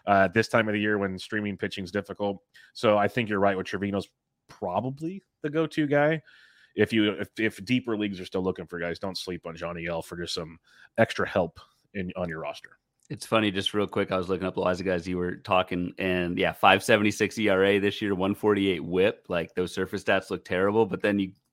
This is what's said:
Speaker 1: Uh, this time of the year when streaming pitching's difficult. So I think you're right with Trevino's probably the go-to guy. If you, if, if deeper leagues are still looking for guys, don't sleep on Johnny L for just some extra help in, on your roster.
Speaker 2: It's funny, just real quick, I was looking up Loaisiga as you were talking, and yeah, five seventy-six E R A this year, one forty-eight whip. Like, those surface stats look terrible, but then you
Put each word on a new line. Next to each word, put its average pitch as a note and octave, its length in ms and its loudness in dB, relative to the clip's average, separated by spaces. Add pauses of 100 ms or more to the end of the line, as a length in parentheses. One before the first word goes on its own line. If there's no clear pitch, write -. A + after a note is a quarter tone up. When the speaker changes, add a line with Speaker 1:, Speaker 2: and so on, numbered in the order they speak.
Speaker 1:
Uh, G2 220 6
this A2 220 2
time A2+ 180 4
of G#2+ 60 -2
the G#2 60 0
year G#2 180 2
when G2 200 -2
streaming G#2 380 -4
pitching's F#2+ 360 -6
difficult. G2+ 520 -4 (300)
So G#2+ 240 4
I G2+ 100 4
think A2 220 -2
you're G#2 100 0
right G2 160 4
with F#2 120 -4
Trevino's G2 420 -2 (400)
probably C3+ 720 -6 (200)
the D3+ 60 -2
go-to D#3 380 -2
guy. D3 340 2 (540)
If G#2 160 2
you, G#2+ 200 4
if, F#2 260 -6
if A2 260 -4
deeper A#2+ 320 -2
leagues G2+ 240 -4
are F#2 60 -10
still F#2 180 -4
looking F#2 220 -4
for E2+ 140 -12
guys, E2+ 200 -6
don't F#2+ 180 -8
sleep F2 280 -8
on E2 100 -12
Johnny E2+ 320 -8
L E2 140 -4
for E2+ 160 -12
just E2+ 160 -8
some E2 260 -10 (380)
extra A2 320 0
help F2 300 0 (340)
in, F#2 240 -6
on F2+ 100 -4
your D#2+ 120 -8
roster. - 400 -12 (300)
Speaker 2:
It's - 160 -10
funny, A2 240 2
just F#2+ 240 -2
real G#2 140 0
quick, G2+ 240 -2
I F#2+ 60 0
was F2+ 120 -4
looking F#2 160 -2
up F#2 100 -4
Loaisiga F2+ 340 0
as F2 180 -2
you F2+ 100 -2
were F2+ 200 -4
talking, F#2 600 0
and F2+ 400 0
yeah, F2 140 2
five G2 320 6
seventy-six G#2 560 2
E G#2+ 80 0
R F#2+ 180 4
A G2+ 140 4
this G2+ 240 -2
year, G2+ 100 0
one F#2+ 220 0
forty-eight G2 480 2
whip. F#2 460 0
Like, E2+ 260 -4
those F#2 180 -2
surface F#2+ 300 -6
stats G2 260 0
look F#2 160 -6
terrible, G2+ 400 2
but F#2 160 -6
then G2+ 160 2
you F#2+ 140 -2 (220)